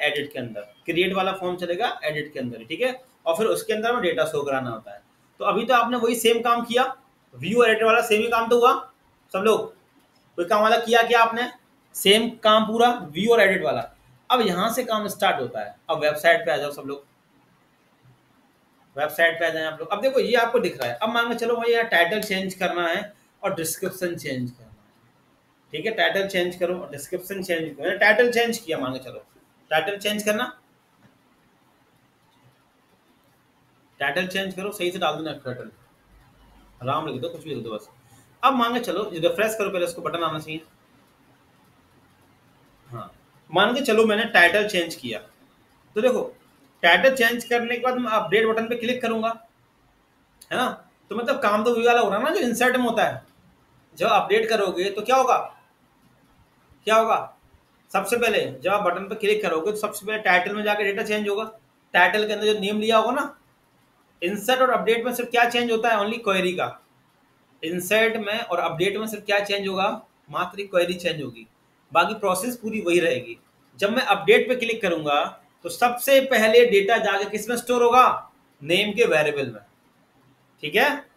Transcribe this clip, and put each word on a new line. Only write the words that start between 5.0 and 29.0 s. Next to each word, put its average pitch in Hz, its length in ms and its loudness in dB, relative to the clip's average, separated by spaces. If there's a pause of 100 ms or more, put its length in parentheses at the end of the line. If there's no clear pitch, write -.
तो 196 60 -6
अभी 202 200 0
तो 254 80 2
आपने 240 240 2
वही 233 200 0
सेम 233 240 -2
काम 240 240 0
किया, 240 180 2 (520)
व्यू 190 280 0
एडिट 220 200 4
वाला 226 200 4
सेम 214 180 2
ही 240 60 -2
काम 226 220 0
तो 240 100 4
हुआ 254 140 6 (600)
सब 190 60 -2
लोग, 208 260 2 (720)
कोई 175 80 -2
काम 208 160 2
वाला 226 160 4
किया 233 260 4
क्या 233 180 4
आपने? 226 280 0 (460)
सेम 226 340 4 (100)
काम 220 260 4
पूरा 226 240 4 (200)
व्यू 196 240 0
और 220 80 6
एडिट 190 220 2
वाला। 127 180 -2 (480)
अब 254 120 4
यहाँ 196 300 0
से 240 140 -4
काम 214 240 -4
स्टार्ट 170 320 0
होता 117 200 -8
है। 104 140 -12 (140)
अब 156 100 -2
वेबसाइट 165 460 2
पे 165 60 0
आ 147 60 0
जाओ 135 140 -6
सब 139 120 -14
लोग, 139 220 -12 (1900)
वेबसाइट 165 440 0
पे 170 60 0
आ 160 40 2
जाएं 160 160 -4
आप 156 140 -8
लोग। 160 100 -10
अब 208 120 -2
देखो 262 200 2
ये 208 160 2
आपको 233 220 2
दिख 180 220 -4
रहा 120 80 -2
है, 117 60 -6
अब 233 140 -4
मान 233 200 0
के 226 80 -2
चलो 233 200 -2
भाई 233 140 0
यहाँ 233 160 2
टाइटल 196 360 2
चेंज 190 320 -4
करना 170 320 -2
है 196 260 -4 (280)
और 190 140 -4
डिस्क्रिप्शन 175 600 -6
चेंज 127 360 -8
करना - 120 -20
है, - 100 -20 (1000)
ठीक 160 120 -8
है, 220 80 -4
टाइटल 185 340 0
चेंज 180 280 -2
करो 180 200 -2
और - 160 -12
डिस्क्रिप्शन 185 520 -10
चेंज 165 240 -4
करो। 143 160 -12
मैंने 190 160 -4
टाइटल 214 320 4
चेंज 233 260 0
किया, 156 200 -6
मान 131 160 -6
के 131 80 -10